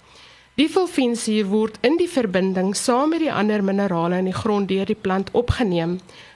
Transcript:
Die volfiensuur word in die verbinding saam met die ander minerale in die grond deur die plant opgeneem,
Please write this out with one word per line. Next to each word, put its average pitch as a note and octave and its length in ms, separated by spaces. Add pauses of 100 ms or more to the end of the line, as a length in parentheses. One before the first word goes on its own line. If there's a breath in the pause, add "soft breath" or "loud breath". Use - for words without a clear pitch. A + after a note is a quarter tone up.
(580 loud breath)
Die D4+ 120
volfiensuur A#3+ 760
word G#3+ 360
in D4+ 160
die F4 120
verbinding F#3+ 680
saam C4 340
met E4 100
die D4+ 120
ander G#3 320
minerale F#3 540
in F#3 80
die F#3 80
grond G3+ 340
deur F#3+ 180
die G#3 100
plant F#3+ 360
opgeneem, F3+ 680 (360 loud breath)